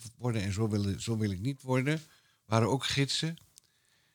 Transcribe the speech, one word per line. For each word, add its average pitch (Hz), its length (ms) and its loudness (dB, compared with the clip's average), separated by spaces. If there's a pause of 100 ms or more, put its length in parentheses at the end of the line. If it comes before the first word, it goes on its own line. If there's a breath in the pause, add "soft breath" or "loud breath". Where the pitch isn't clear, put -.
(160)
worden 117 260 -2
en 98 100 -2
zo 110 160 0
wil, 101 320 0
zo 113 160 -2
wil 107 140 2
ik 92 100 -4
niet 135 220 -4
worden." 131 380 0 (440 soft breath)
Waren 113 240 4
ook 131 160 2
gidsen. 151 520 0 (800)